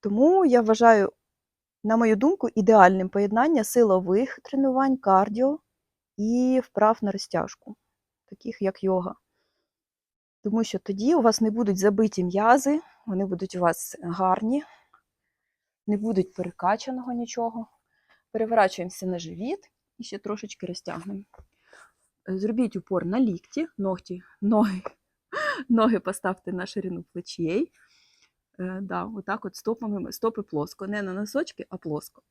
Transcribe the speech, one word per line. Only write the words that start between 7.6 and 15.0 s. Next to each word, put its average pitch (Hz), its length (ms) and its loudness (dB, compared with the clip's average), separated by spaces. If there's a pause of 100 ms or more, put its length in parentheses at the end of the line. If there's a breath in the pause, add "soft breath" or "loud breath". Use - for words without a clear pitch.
таких - 360 -12
як 196 220 -4
йога. 185 300 -2 (1300)
Тому 220 220 0
що - 140 -8
тоді 208 360 -2
у 320 60 4
вас 226 200 4
не 220 100 2
будуть 208 280 -2
забиті 202 460 2
м'язи, 240 560 2 (260 soft breath)
вони 196 200 -4
будуть 190 300 -8
у 180 40 -4
вас 170 420 -2
гарні, 190 600 -2 (1200 soft breath)